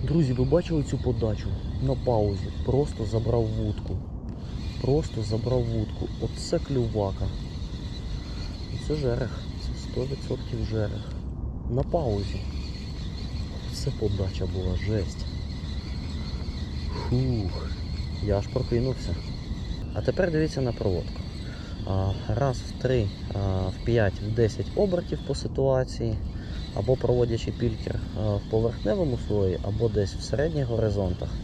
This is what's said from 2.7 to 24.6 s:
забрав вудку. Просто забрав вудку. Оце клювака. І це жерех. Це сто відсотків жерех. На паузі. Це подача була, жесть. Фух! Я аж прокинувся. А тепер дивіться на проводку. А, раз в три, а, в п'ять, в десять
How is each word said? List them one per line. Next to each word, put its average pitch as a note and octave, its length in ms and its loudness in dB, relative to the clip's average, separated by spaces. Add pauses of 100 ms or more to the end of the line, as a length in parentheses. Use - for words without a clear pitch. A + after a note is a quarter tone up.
забрав A2+ 400 4
вудку. A2 520 0 (840)
Просто C#3 420 2
забрав A#2+ 400 2
вудку. A2+ 440 0 (140)
Оце - 380 0
клювака. A2 680 2 (1500)
І - 140 -4
це D3 80 2
жерех. B2+ 440 0 (220)
Це - 280 -4
сто - 120 -2
відсотків B2 640 -2
жерех. G#2 460 -2 (580)
На B2 140 2
паузі. A2 580 0 (1300)
Це - 180 -2
подача G2 540 0
була, F#2 300 0
жесть. G2 500 0 (1800)
Фух! G#2+ 600 0 (540)
Я G2+ 140 4
аж G#2 100 0
прокинувся. B2+ 680 2 (800)
А - 80 -2
тепер F3 300 2
дивіться D#3 300 2
на B2 100 2
проводку. G2 500 0 (680)
А, F#2+ 240 2 (160)
раз B2 300 2
в - 240 -8
три, B2+ 260 2 (260)
а, F#2+ 340 2
в - 180 -4
п'ять, A2+ 420 4
в A2 80 0
десять A2+ 400 2